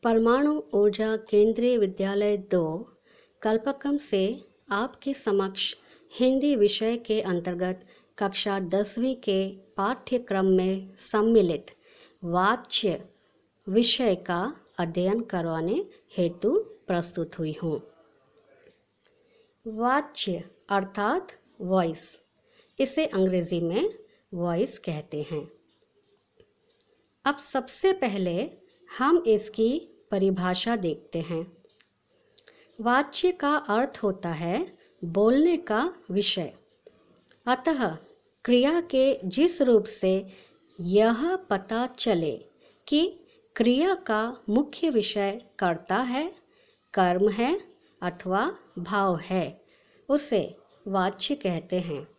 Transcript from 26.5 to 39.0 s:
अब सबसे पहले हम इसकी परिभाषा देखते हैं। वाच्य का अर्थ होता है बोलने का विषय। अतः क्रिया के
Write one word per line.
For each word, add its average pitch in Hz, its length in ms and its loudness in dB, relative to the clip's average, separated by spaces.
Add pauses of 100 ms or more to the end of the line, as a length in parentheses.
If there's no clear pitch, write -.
अब 285 120 0
सबसे 277 560 0
पहले 202 580 -2 (480)
हम 330 280 2
इसकी 226 640 2 (220)
परिभाषा 190 640 0
देखते 170 440 -4
हैं। 165 360 -8 (1200)
वाच्य 277 520 0
का 294 240 0
अर्थ 269 460 -2
होता 190 300 -2
है 175 460 -4 (260)
बोलने 240 520 4
का 277 380 -2 (160)
विषय। 185 440 -2 (920)
अतः 247 500 0 (480)
क्रिया 262 360 4
के 269 440 2